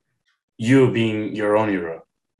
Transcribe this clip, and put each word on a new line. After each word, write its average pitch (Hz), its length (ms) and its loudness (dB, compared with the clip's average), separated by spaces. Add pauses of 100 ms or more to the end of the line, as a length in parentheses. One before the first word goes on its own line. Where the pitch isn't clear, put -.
(580)
you 123 340 4
being 107 440 -4
your 104 200 0
own 110 140 0
hero 85 320 -6 (380)